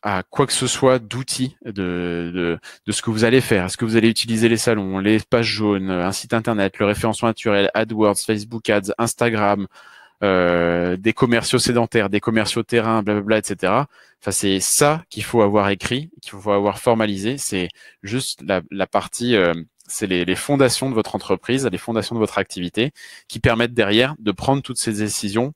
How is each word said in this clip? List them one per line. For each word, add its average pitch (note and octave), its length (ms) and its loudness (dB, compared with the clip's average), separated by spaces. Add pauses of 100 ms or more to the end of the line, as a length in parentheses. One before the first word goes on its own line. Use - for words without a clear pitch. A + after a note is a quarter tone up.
à G2 200 -2
quoi - 240 -2
que - 60 -6
ce - 140 -2
soit B2+ 320 2
d'outils, B2 640 -6
de, A#2 80 -12
de, F2 840 -2 (280)
de G#2+ 60 -4
ce - 80 -2
que A#2 100 -4
vous A2 140 2
allez B2 160 6
faire, F#2+ 260 0
est-ce - 120 -6
que A#2+ 80 -2
vous A2 100 0
allez A2+ 140 6
utiliser A2+ 400 2
les A2+ 80 2
salons, G2 400 0
les G#2 220 4
pages A#2 260 0
jaunes, G#2 440 0
un F2+ 220 -2
site - 220 -6
internet, A2 440 -2
le G#2+ 60 0
référencement G#2+ 440 0
naturel, G2+ 440 2
AdWords, G#2+ 460 2
Facebook A2 500 -4
Ads, G#2 300 2
Instagram, G#2+ 680 0 (560)
euh, F2 760 2
des G#2 160 0
commerciaux A#2+ 460 2
sédentaires, A#2 500 0
des G2+ 120 0
commerciaux A2 420 -2
terrain, A2+ 400 0
blablabla, G#2 360 0
et G#2 60 -2
cetera. G#2 440 0 (320)
Enfin, G#2 100 -6
c'est F#2+ 300 0
ça D3+ 500 0
qu'il G#2+ 140 -8
faut A#2 180 2
avoir G2+ 280 4
écrit, B2+ 400 -4 (120)
qu'il - 100 -18
faut G2+ 200 -4
avoir G2+ 260 2
formalisé. A2 580 0
C'est F#2 320 -4 (340)
juste A2+ 440 -6
la, F#2 240 0
la F#2+ 160 -4
partie, A#2 500 -2
euh, F2 160 4 (340)
c'est - 200 -6
les, F2+ 180 0
les F2+ 120 0
fondations C3+ 520 0
de B2+ 60 -4
votre A2 200 -2
entreprise, A#2 520 -2
les F#2 120 -2
fondations A2+ 360 -4
de A2+ 60 -2
votre G#2 180 0
activité F#2+ 540 -4 (360)
qui - 100 -12
permettent A#2+ 360 2
derrière A#2 440 2
de G#2+ 140 -2
prendre C3+ 300 0
toutes - 160 -10
ces A#2 140 -2
décisions G#2+ 640 -2